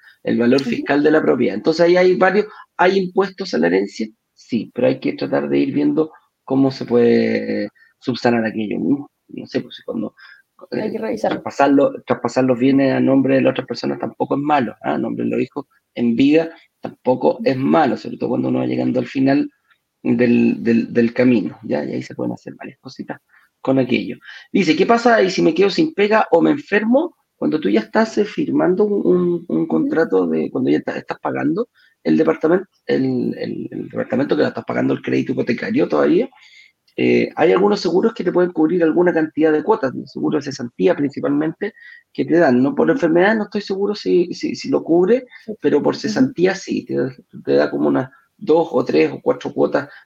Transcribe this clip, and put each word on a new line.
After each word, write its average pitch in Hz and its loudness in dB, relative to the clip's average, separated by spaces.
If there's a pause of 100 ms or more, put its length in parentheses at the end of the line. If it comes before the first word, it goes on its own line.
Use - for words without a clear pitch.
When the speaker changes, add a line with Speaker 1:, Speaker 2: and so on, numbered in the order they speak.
(220)
Speaker 1:
El 113 -2
valor 123 4
Speaker 2:
Ujú. 180 -4
Speaker 1:
fiscal 147 -2
de 151 4
la 156 4
propiedad. 120 0
Entonces 160 2
ahí 175 4
hay 185 4
varios, 190 2 (300)
¿hay 190 2
impuestos 190 -4
a - 0
la 165 2
herencia? 202 -2 (260)
Sí, - -6
pero 127 2
hay 135 0
que 143 -4
tratar 139 -4
de 139 0
ir 143 0
viendo 147 0 (320)
cómo 135 2
se - -8
puede 113 2 (300)
subsanar 117 0
aquello, 104 -4
¿no? 143 -2 (180)
No - -14
sé, 127 -4
pues, 120 -14
cuando, - -8 (560)
Speaker 2:
Hay 214 -4
que 214 -8
Speaker 1:
eh, - -
Speaker 2:
revisarlo. 214 -6
Speaker 1:
traspasarlo, 139 2
traspasar 123 -2
los 127 2
bienes 135 2
a 131 0
nombre 135 2
de 127 2
las 131 2
otras 127 -6
personas 135 -6
tampoco 131 -6
es 139 -2
malo, 143 0
¿ah? 147 -4
A 139 -4
nombre 117 -6
de 113 -2
los 117 -2
hijos 135 -8 (280)
en 117 0
vida 151 4 (300)
tampoco 127 0
es 135 0
malo, 139 2
sobre - -12
todo 120 -4
cuando 127 -2
uno 127 0
va 127 -2
llegando 127 -2
al 120 -2
final 139 0 (540)
del, 120 2
del, 117 0
del 117 2
camino, 123 2
¿ya? 139 -4
Y 120 -6
ahí 127 -6
se - -14
pueden 120 -4
hacer 135 -14
varias - -16
cositas - -16 (400)
con 135 0
aquello. 110 -2 (360)
Dice, 156 2
"¿Qué 190 2
pasa 233 4
y 185 2
si 175 -2
me 165 4
quedo 190 2
sin 160 0
pega 208 2
o 165 6
me 156 4
enfermo?". 226 0 (220)
Cuando 156 -2
tú 175 -2
ya 214 2
estás, 220 -2
eh, 208 4
firmando 165 0
un, 202 -2
un, 175 0
un 165 -2
Speaker 2:
Ujú. - -
Speaker 1:
contrato 165 0
de, 160 -2
cuando 135 -2
ya 151 2
estás, - -8
estás - -10
pagando 147 -4 (340)
el 160 0
departamento, 160 0 (200)
el, 131 -2
el, - -8
el 104 -10
departamento - -2
que 147 2
la 127 0
estás - -10
pagando 127 -2
el 131 -6
crédito 131 -2
hipotecario 127 -2
todavía, 156 2 (640)
eh, 120 2
hay 165 4
algunos 202 2
seguros 196 0
que 190 -6
te 175 -2
pueden 180 0
cubrir 165 0
alguna 170 2
cantidad 156 0
de 151 0
cuotas, 139 -2
¿no? 127 -10
Seguros 143 -4
de 143 -10
cesantía 165 -2
principalmente, 147 -4 (380)
que 139 -4
te 151 2
dan, 131 4
no 139 0
por 160 2
enfermedad, 170 2
no 208 -2
estoy 208 -6
seguro 202 -4
si, 180 0
si, - -6
si - -10
lo 139 0
cubre, 185 2 (180)
Speaker 2:
Sí. 214 -10
Speaker 1:
pero 143 2
por 143 0
Speaker 2:
Ujú. - -12
Speaker 1:
cesantía 185 0
sí, - -6
te, 135 -6 (480)
te 139 0
da 147 2
como 143 -2
unas 135 -2 (280)
dos 160 2
o 127 0
tres 151 0
o 135 -12
cuatro - -10
cuotas - -2 (180)